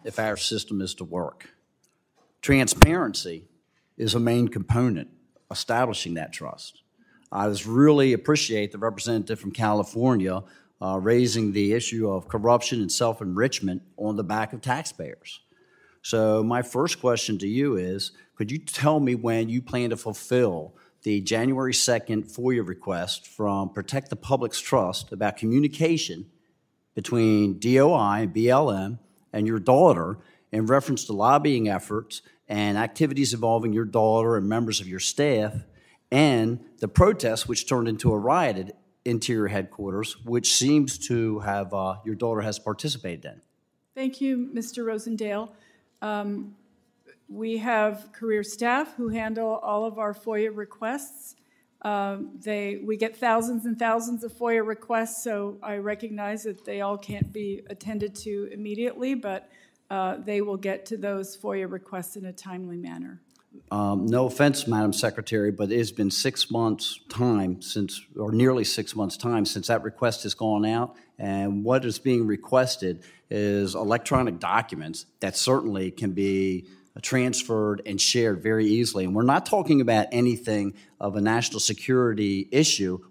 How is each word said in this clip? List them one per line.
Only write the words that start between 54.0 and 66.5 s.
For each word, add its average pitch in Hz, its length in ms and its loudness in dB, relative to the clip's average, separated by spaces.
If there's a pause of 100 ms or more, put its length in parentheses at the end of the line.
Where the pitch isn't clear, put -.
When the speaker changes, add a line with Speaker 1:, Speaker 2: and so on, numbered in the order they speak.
Speaker 2:
of - 80 -10
foia 226 340 0
requests, 226 600 -4
so 202 360 -4
I 208 160 -8
recognize 208 680 -6
that 202 200 -10
they 202 160 -8
all 196 180 -4
can't 202 360 -12
be 202 360 -8
attended 202 460 -8
to 202 380 -8
immediately, 233 600 -6
but, 202 340 -8 (400)
uh, 190 280 -4
they 208 240 -4
will 202 160 -4
get 196 280 -6
to 220 120 -8
those 196 400 -6
foia 196 320 -6
requests 185 480 -10
in 190 80 -12
a 180 80 -12
timely 180 440 -12
manner. - 440 -12 (500)
Speaker 1:
Um, 101 340 0
no 127 200 2
offense, 139 420 2
Madam 107 260 2
Secretary, 107 580 -2
but 101 200 -2
it 117 60 2
has 113 140 0
been 98 200 0
six - 400 -2